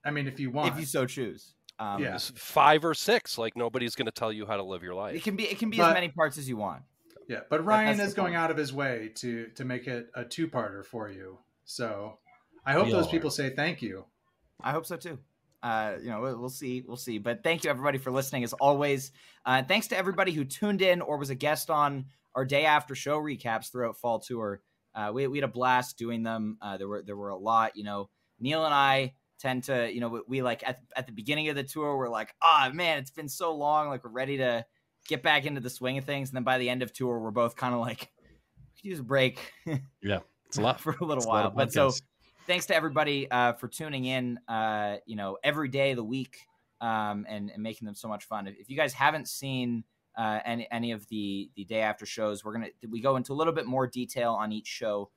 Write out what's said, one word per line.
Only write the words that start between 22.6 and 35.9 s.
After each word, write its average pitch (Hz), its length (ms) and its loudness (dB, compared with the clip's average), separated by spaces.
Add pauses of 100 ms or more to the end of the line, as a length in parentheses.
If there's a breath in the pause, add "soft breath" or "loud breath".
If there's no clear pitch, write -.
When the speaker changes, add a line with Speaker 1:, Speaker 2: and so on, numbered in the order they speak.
Speaker 2:
after 147 300 6
show 147 240 -2
recaps 120 520 -4
throughout 117 260 -2
Fall 113 220 -2
Tour. 107 420 -6 (320)
Uh, 104 200 -4
we, 135 140 0
we 139 100 -2
had 139 80 0
a 113 60 -2
blast 127 460 2
doing 117 260 -4
them. 110 380 -4
Uh, 101 160 -8
there 98 100 -6
were, 104 160 -6
there 101 120 -10
were 101 140 -8
a 95 80 -6
lot. 113 400 4
You 104 60 -8
know, 101 260 -6 (300)
Neil 156 260 2
and 147 80 4
I 135 400 4 (260)
tend 127 260 -2
to, 120 260 0
you 117 80 -4
know, 120 100 -2
we, 117 180 -6
we, 131 140 0
like, 120 260 -2
at, 127 120 -4 (160)
at 127 100 -4
the 117 80 -16
beginning 147 360 -2
of 147 60 -2
the 139 80 -2
tour, 147 320 -2
we're 127 140 0
like, 110 240 -4 (100)
"Oh 147 300 8
man, 165 240 0
it's 135 140 -8
been 151 180 -10
so 165 260 -2
long. 147 340 2
Like, 131 140 -4
we're 117 80 -14
ready 135 260 -2
to 120 280 0 (420)
get 147 160 -2
back 147 220 4
into 143 160 -4
the 123 80 -6
swing 127 300 -4